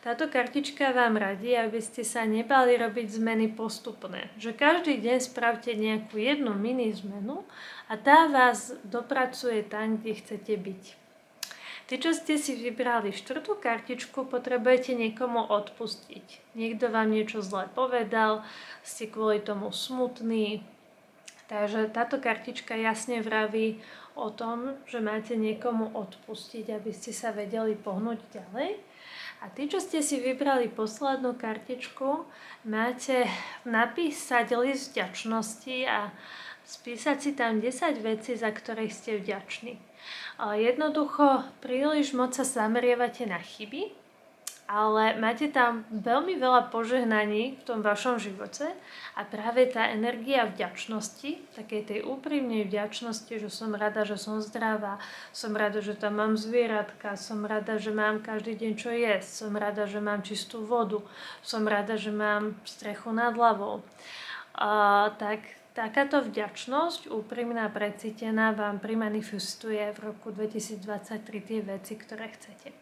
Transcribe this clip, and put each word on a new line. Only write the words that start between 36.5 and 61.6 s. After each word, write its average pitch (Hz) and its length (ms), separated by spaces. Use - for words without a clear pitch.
spísať 240 560
si 285 160
tam 226 240
desať 254 400
vecí, 220 320
za 226 160
ktoré 214 400
ste 214 320
vďační. - 720
A 208 160
jednoducho 285 880
príliš 277 560
moc 254 160
sa 269 80
zameriavate 240 880
na 175 80
chyby, 254 560
ale 214 480
máte 226 400
tam 233 400
veľmi 262 480
veľa 247 320
požehnaní 226 880
v - 80
tom 220 160
vašom 214 320
živote 202 480
a - 80
práve 233 480
tá 226 240
energia 233 560
vďačnosti, - 1040
takej 214 320
tej 208 160
úprimnej 262 640
vďačnosti, 214 640
že 214 240
som 214 240
rada, 214 240
že 208 160
som 214 240
zdravá, 214 560
som 214 240
rada, 208 320
že 208 80
tam 208 240
mám 214 160
zvieratka, 214 800
som 208 320
rada, 214 320
že 214 160
mám 214 320
každý 214 320
deň 220 160
čo 220 160
jesť, 220 400
som 208 80
rada, 208 320
že 202 160
mám 208 240
čistú 214 400
vodu, 226 320
som 220 160